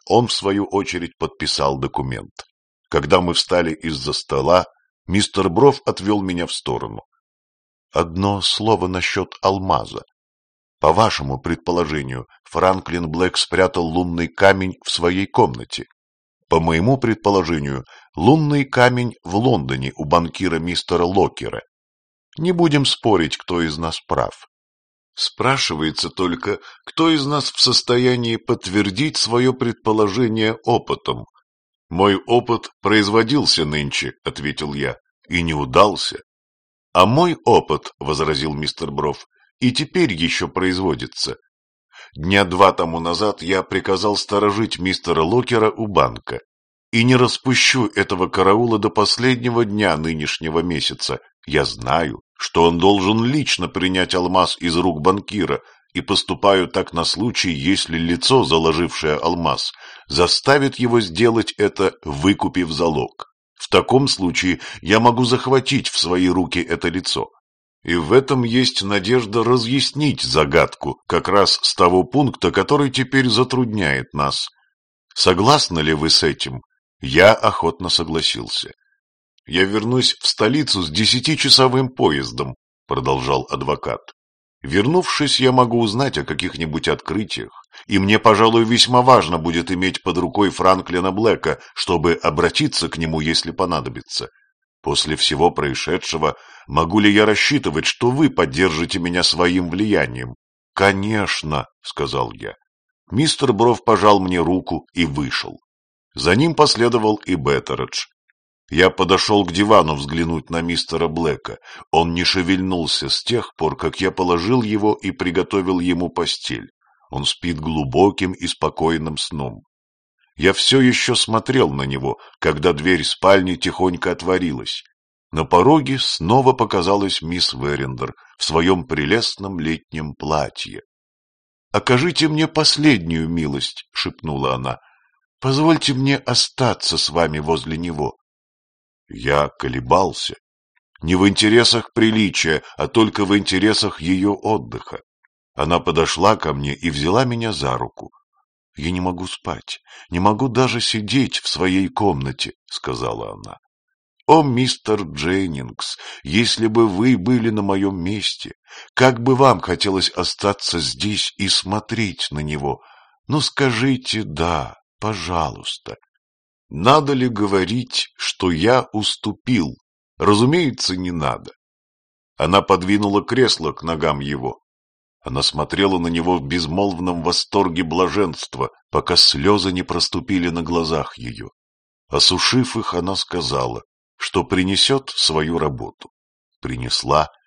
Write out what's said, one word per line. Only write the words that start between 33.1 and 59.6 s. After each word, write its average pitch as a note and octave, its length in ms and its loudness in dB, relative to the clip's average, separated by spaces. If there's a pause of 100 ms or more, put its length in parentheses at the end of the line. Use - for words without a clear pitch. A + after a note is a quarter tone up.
нынче», D2 500 -4 (100)
ответил D2 500 -8
я, C#2 220 -4 (320)
«и E2+ 140 -2
не E2 120 -2
удался». D2+ 640 2 (720)
«А F2+ 140 6
мой D#3 380 2
опыт», D#2 560 2
возразил D2+ 540 -2
мистер D2 360 -6
Броф, C#2+ 360 -4 (340)
«и B2 100 2
теперь D3+ 420 0
ещё E2 360 -2
производится. F2 880 -4 (800)
Дня G2+ 280 2
два F2+ 280 4
тому E2 260 -2
назад E2+ 440 -2
я F#2 200 0
приказал F#2+ 540 -2
сторожить G#2 640 0
мистера E2+ 440 0
Локера A2 480 2
у A2+ 160 -4
банка. B1+ 540 0 (500)
И A#2 140 2
не B2+ 120 6
распущу B2 800 2
этого F#2 340 0
караула G#2+ 500 2
до G#2 120 0
последнего A#2 720 0
дня G2+ 320 0
нынешнего D#2 640 -4
месяца. C#2+ 600 -4 (260)
Я C#2+ 180 0
знаю, B1 600 -2 (120)
что - 280 0
он E2+ 140 4
должен G2+ 460 2
лично B2+ 440 -2
принять F#2 460 -2
алмаз F2+ 460 0
из E2 160 -2
рук F2 240 0
банкира, F2+ 600 -2 (320)
и - 80 -6
поступаю F#2+ 680 0
так - 240 -6
на E2 120 -2
случай, G2 480 -2
если E2 440 -2
лицо, E2+ 480 2
заложившее D#2+ 720 0
алмаз, D#2+ 560 -2 (360)